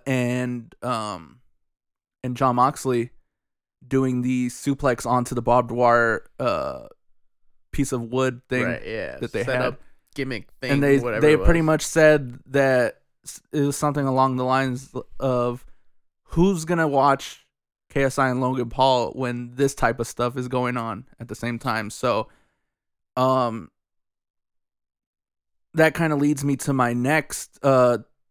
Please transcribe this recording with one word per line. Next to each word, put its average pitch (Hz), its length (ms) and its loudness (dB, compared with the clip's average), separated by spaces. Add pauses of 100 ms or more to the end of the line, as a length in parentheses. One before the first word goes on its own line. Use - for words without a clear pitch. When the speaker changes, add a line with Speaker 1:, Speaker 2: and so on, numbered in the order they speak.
Speaker 1:
and, 123 760 -2
um, 107 600 -8 (800)
and 123 120 -6
Jon 127 200 2
Moxley 123 560 0 (760)
doing 127 360 0
the 127 240 0
suplex 131 580 -2
onto 123 300 0
the 120 80 -2
barbed 120 260 2
wire, 117 560 2 (140)
uh, 69 480 -4 (840)
piece 139 200 -2
of 123 100 -4
wood 123 480 -2
thing 127 140 -2
Speaker 2:
Right, 90 220 -4
yeah. 82 340 -8
Speaker 1:
that - 120 -8
they 120 120 -4
Speaker 2:
Set 127 140 -2
Speaker 1:
had. 127 80 -2
Speaker 2:
up - 160 -6 (340)
gimmick 131 340 -8 (100)
thing, 131 120 -6
Speaker 1:
And 139 120 2
they, 139 140 6
Speaker 2:
whatever 117 240 -2
Speaker 1:
they 151 120 6
Speaker 2:
it 151 100 2
Speaker 1:
pretty 165 180 6
Speaker 2:
was. 156 60 0
Speaker 1:
much 156 160 2
said 147 640 2
that 131 540 0 (220)
s-, - 180 -18 (100)
it 151 100 -2
was 143 160 0
something 143 300 -2
along 131 300 2
the 127 60 -2
lines 131 480 -2 (280)
of, 123 440 -2 (680)
"Who's 170 360 2
gonna 165 220 0
watch 139 560 0 (440)
K 139 160 -2
S 135 160 -2
I 131 100 2
and 127 120 -2
Logan 127 280 -2
Paul 127 420 2
when 123 440 -6
this 135 180 2
type 120 280 0
of 113 60 -4
stuff 123 280 -4
is 127 140 -6
going 123 260 -2
on 113 300 -8 (120)
at 120 120 -14
the 110 60 -12
same 117 240 -6
time?" 110 300 -4
So, 110 380 -2 (880)
um, 123 560 0 (2000)
that 160 200 4
kinda 160 220 0
leads 143 280 0
me 143 140 0
to 139 160 -4
my 123 180 0
next, 135 720 -4
uh, 127 360 4 (320)